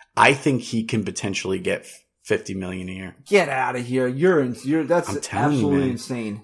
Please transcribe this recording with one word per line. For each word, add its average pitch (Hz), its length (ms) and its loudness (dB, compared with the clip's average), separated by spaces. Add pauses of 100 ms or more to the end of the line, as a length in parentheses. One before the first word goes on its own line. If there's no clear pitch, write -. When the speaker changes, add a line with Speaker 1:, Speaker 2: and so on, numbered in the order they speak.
(180)
Speaker 1:
I 120 160 8
think 135 300 0
he 113 200 -2
can 110 220 -2
potentially 95 540 -4
get 95 280 -4 (360)
fifty - 300 -2
million 92 360 -8
a - 20 -10
year. 92 240 -12 (100)
Speaker 2:
Get 185 220 4
outta 127 320 -2
here. 123 280 -2
You're 151 340 4
in, 123 240 -2
you're, 156 180 2
that's 170 260 0
Speaker 1:
I'm - 120 -4
telling 143 320 0
you, 139 60 2
Speaker 2:
absolutely 143 200 2
Speaker 1:
man. 135 120 2
Speaker 2:
insane. 113 520 -8